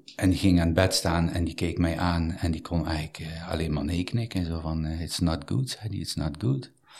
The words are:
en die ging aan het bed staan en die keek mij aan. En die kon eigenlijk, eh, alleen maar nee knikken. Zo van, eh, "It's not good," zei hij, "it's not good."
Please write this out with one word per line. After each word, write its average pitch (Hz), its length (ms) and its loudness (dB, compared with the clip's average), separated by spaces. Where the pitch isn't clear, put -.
en 95 140 4
die 87 80 2
ging 90 220 6
aan 85 60 4
het 82 80 2
bed 92 200 4
staan 85 360 2
en 85 140 0
die 78 100 -4
keek - 240 -2
mij 82 200 2
aan. 85 340 2
En 82 180 -2
die 78 120 -2
kon 82 240 -2
eigenlijk, 78 320 -6
eh, 80 320 -10
alleen 80 220 -2
maar 73 120 -2
nee 85 200 -2
knikken. 113 420 -2
Zo 82 140 -4
van, 80 240 -2
eh, 80 160 -4
"It's - 180 -6
not 80 280 0
good," 131 240 -2
zei - 180 -8
hij, 98 100 -6
"it's 85 160 -8
not 78 240 -2
good." 131 320 -2